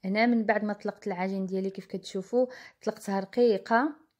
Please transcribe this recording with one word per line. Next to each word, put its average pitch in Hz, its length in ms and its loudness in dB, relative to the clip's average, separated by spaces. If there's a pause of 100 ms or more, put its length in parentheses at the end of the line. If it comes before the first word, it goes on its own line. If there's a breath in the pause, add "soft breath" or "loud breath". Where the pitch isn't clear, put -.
هنا 208 200 2
من 233 200 2
بعد 208 180 2
ما 208 100 -2
طلقت - 340 -6
العجين 190 380 -2
ديالي 190 240 -2
كيف 190 160 -12
كتشوفوا 202 640 -2 (360 loud breath)
طلقتها 196 360 -4
رقيقه، 233 760 2 (240)